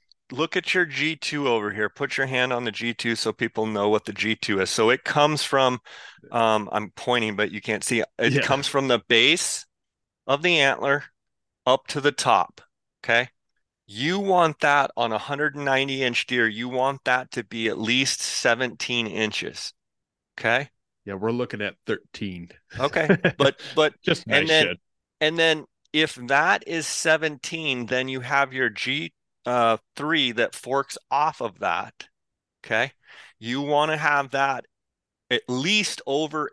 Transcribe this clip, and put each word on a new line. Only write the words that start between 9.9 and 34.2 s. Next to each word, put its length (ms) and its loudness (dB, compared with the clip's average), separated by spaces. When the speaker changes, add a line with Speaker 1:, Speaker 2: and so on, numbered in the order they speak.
Speaker 1:
of 160 0
the 160 2
antler 460 2
up 220 4
to 120 -6
the 120 2
top, 480 2
okay? 240 2
You 320 -2
want 420 2
that 360 2
on 160 0
a 60 -2
hundred 360 -4
and 100 -8
ninety 380 0
inch 240 -2
deer, 220 2
you 200 -6
want 360 -2
that 280 0
to 120 -6
be 240 -4
at 100 -4
least 420 0
seventeen 840 -2
inches, 640 -4
okay? 340 0
Speaker 2:
Yeah, 100 -10
we're 160 -2
looking 320 -4
at 140 -6
thirteen. 640 -8
Speaker 1:
Okay, 260 0
Speaker 2:
<laughs> 320 2
Speaker 1:
but, 220 4
but 260 4
Speaker 2:
Just 240 0
Speaker 1:
and 220 2
Speaker 2:
nice 0 -
Speaker 1:
then, 160 6
Speaker 2:
shit. 160 -4
Speaker 1:
and 180 0
then 260 2
if 240 0
that 400 2
is 220 -4
seventeen, 1000 -2
then 220 -2
you 100 -6
have 340 0
your 180 0
G, 420 -6
uh, 320 2
three 380 0
that 240 -2
forks 420 -4
off 320 0
of 200 -8
that, 480 -4
okay? 260 -2
You 240 -6
wanna 340 2
have 360 0